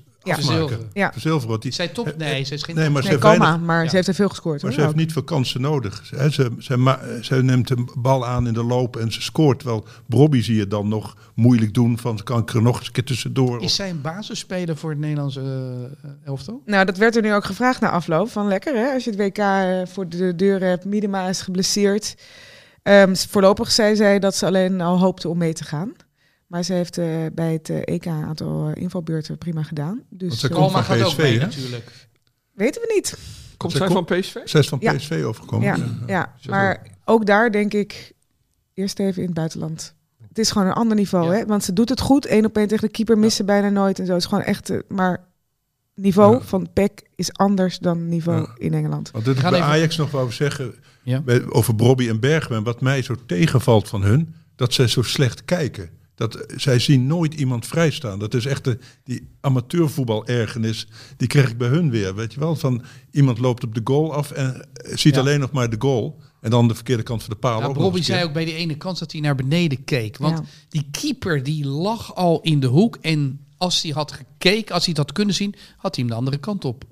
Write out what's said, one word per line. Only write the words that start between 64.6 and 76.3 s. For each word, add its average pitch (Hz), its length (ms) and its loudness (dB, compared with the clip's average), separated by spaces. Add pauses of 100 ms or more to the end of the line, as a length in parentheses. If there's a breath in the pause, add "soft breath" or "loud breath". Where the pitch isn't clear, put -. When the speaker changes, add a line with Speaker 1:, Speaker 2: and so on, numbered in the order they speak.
Speaker 2:
eh, - 240 -14
ziet 151 160 6
Speaker 3:
Ja. 147 80 4
Speaker 2:
alleen 143 180 2
nog 131 120 -4
maar 120 180 0
de 113 100 -4
goal. 135 400 -2 (220 soft breath)
En 113 80 -4
dan 120 180 6
de 113 80 2
verkeerde 117 280 -2
kant 113 200 -6
van - 100 -16
de 101 60 -12
paal 117 200 -2
Speaker 3:
Ja, 143 60 -4
Speaker 2:
ook 143 80 -2
nog 131 100 0
Speaker 3:
Bobby 180 140 2
Speaker 2:
eens 175 100 -2
een 185 60 0
Speaker 3:
zei 185 60 0
Speaker 2:
keer. 175 80 -2
Speaker 3:
ook 147 60 -8
bij 165 120 -2
die 165 80 -6
ene 160 240 -4
kans 180 220 -8
dat 160 120 -10
hij 156 100 -8
naar 147 140 0
beneden 147 480 0
keek. 110 340 -4
Want 160 200 0
Speaker 1:
Ja. 151 60 -6 (260 loud breath)
Speaker 3:
die 147 220 -4
keeper, 185 520 -2
die 147 220 -2
lag 170 500 -4
al 170 260 2
in 156 180 2
de 131 80 2
hoek. 170 340 4
En 143 440 -2 (120)
als 180 240 -2
hij 160 100 -6
had 147 200 -4
gekeken, 196 640 -2
als 175 100 0
hij 175 100 0
het 147 80 0
had - 80 -4
kunnen 208 240 0
zien, 202 200 -4 (220 loud breath)
had 190 180 -6
hij 131 100 -2
hem 117 80 -2
de 113 60 -4
andere 135 180 -2